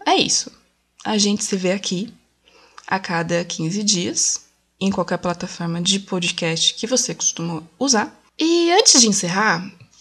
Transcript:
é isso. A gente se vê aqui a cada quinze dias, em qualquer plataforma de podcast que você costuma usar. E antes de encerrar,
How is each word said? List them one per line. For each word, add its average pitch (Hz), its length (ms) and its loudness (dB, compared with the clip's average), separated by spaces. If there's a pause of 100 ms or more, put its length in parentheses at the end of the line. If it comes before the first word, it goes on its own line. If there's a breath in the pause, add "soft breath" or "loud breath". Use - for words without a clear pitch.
é 339 120 4
isso. - 360 0 (500)
A 214 140 -2
gente 208 260 0
se - 140 -2
vê 180 160 0
aqui 196 400 -4 (760 loud breath)
a 185 120 -2
cada 170 480 -2
quinze 170 360 -4
dias, 190 600 -2 (340)
em 190 120 0
qualquer 180 260 -2
plataforma 170 640 -4
de 180 200 2
podcast 175 720 -2
que - 120 -6
você 247 280 0
costuma 165 480 -2 (160)
usar. 247 360 0 (240)
E 339 340 2
antes 359 280 6
de 233 80 6
encerrar, 190 580 0 (340)